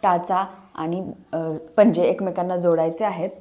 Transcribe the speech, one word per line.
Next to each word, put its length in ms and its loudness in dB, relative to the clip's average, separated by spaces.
टाचा 420 0
आणि, 360 -6
अ, 60 -4
पंजे 260 6
एकमेकांना 540 0
जोडायचे 480 2
आहेत. 260 -4